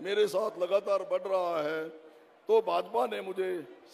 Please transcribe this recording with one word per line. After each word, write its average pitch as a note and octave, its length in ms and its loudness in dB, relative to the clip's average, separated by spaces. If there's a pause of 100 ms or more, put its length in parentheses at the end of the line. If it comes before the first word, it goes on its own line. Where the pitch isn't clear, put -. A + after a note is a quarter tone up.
मेरे G#3 260 2
साथ G3+ 320 0
लगातार G3 440 2
बढ़ F#3 200 -2
रहा F3+ 400 0
है, D#3 260 -4 (600)
तो A3 120 8
भाजपा F#3+ 460 0
ने G#3+ 140 -4
मुझे F#3 460 -4 (280)